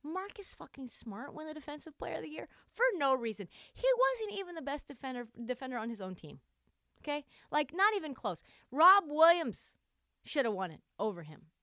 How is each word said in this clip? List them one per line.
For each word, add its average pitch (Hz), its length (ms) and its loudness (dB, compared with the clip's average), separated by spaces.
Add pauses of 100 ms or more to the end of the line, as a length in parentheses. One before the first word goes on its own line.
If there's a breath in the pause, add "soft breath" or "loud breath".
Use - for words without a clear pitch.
Marcus 370 520 -8
fucking 269 340 -12
Smart 233 460 -12
win 302 120 -10
the 302 80 -8
Defensive 294 440 -12
Player - 180 -6
of - 60 -4
the 320 80 -8
Year 311 180 -10 (240 soft breath)
for 480 140 0 (100)
no 277 180 4
reason. 226 360 -2 (240 loud breath)
He - 140 0 (100)
wasn't 453 420 0
even 349 160 -8
the 320 60 -8
best 277 260 -6
defender, 247 400 -8 (180)
defender 247 320 -6
on 226 120 -4
his 208 120 -8
own 185 140 -6
team. 143 240 -14 (600)
Okay? 277 240 -4 (260 soft breath)
Like, 302 220 0
not 403 220 4
even 311 180 -2
close. 185 300 -4 (280 soft breath)
Rob 359 360 8
Williams 311 720 4 (460)
should 277 220 0
have 220 80 2
won 185 180 -4
it - 100 -16 (160)
over 190 260 -4
him. 156 280 -18 (120)